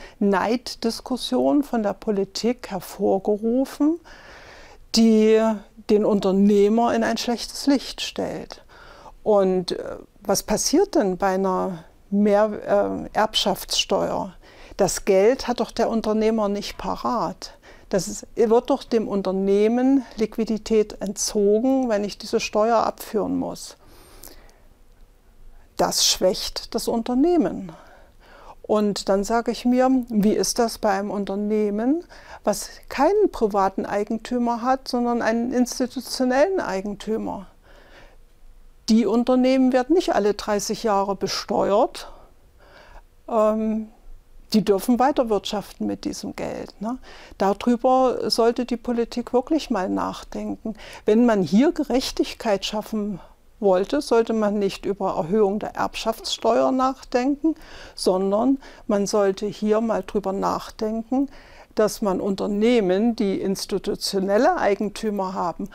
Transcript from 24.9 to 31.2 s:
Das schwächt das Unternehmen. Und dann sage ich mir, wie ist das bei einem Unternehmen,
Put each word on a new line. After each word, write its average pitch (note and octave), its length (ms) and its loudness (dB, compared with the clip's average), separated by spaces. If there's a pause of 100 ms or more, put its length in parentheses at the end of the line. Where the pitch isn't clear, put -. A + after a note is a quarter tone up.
Das - 280 0
schwächt - 680 -2
das A#3 140 -4
Unternehmen. A#3 840 0 (880)
Und G#3 480 0
dann G3 160 2
sage A#3 260 -2
ich - 140 -6
mir, B3 240 4 (220)
wie G#3+ 240 2
ist - 240 -2
das A3+ 180 0
bei A3 140 0
einem G3 200 -2
Unternehmen, G#3 920 -2 (400)